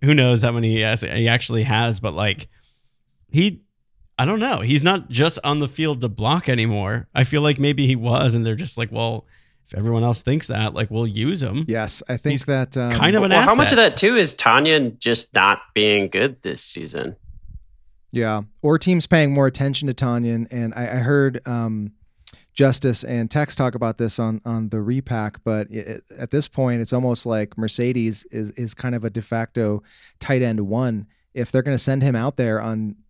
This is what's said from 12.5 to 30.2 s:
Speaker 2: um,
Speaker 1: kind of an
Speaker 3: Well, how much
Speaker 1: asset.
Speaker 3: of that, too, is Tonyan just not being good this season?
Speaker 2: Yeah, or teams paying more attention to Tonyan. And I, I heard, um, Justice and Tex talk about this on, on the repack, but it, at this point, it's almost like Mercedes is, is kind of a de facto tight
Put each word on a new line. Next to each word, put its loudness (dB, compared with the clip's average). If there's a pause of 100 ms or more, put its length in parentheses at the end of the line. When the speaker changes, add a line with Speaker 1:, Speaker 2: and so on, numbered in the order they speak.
Speaker 2:
um, 0
Speaker 1:
kind 4
of 4
an 2
Speaker 3:
Well, 6
how 6
much 4
Speaker 1:
asset. 2
Speaker 3:
of 6
that, -6
too, 4
is 2
Tonyan 4
just -2
not 4 (160)
being 2
good -2
this -8
season? -8 (960)
Speaker 2:
Yeah, -2 (220)
or 4
teams 2
paying 4
more 4
attention 0
to 0
Tonyan. -2
And -4
I, -8
I -4
heard, 2
um, -4 (640)
Justice 2
and -4
Tex -2
talk 0
about -4
this -2
on, -2
on -4
the -4
repack, -4
but -2
it, -10 (160)
at -10
this 0
point, -2
it's -6
almost 0
like -2
Mercedes -2
is, -8
is -8
kind -6
of -6
a -4
de -6
facto -2 (360)
tight 0